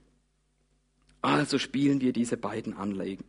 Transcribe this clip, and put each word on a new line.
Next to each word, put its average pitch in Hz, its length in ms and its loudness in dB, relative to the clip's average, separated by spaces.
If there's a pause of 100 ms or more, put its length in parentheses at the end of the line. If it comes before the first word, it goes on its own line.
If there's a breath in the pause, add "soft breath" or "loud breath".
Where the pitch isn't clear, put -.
(1200)
Also 143 380 2
spielen 139 420 2
wir 127 120 2
diese 120 240 0
beiden 110 400 -6
Anle-, 98 420 -4 (100)